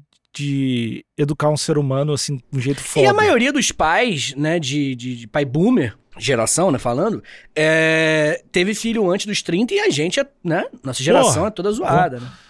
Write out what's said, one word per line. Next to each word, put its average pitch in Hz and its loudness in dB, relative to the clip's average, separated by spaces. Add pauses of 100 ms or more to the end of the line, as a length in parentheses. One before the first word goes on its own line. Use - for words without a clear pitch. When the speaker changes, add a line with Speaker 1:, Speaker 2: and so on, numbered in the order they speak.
(340)
Speaker 1:
de 131 -2 (120)
educar 147 0
um 151 0
ser 156 -2
humano, 143 0
assim, 143 -4
de 135 -8
um - 0
jeito 139 -2
foda. - 2
Speaker 2:
E 403 6
a 403 6
maioria 311 2
dos 269 0
pais, 165 0
né, 156 0
de, 139 -2
de, 123 -8
de 117 -16
pai 147 -2
boomer, 156 2 (220)
geração, 120 0
né, 127 0
falando, 139 -2 (320)
é, 160 2 (100)
teve 185 0
filho 220 0
antes 202 -2
dos 208 -4
trinta 226 -2
e 403 0
a 415 0
gente, 160 -2
é, 269 -4 (180)
né, 175 0 (180)
nossa 131 -6
geração 196 4
Speaker 1:
Porra. 175 0
Speaker 2:
é - -4
toda 202 -4
zoada, 175 0
né? 127 -14 (220)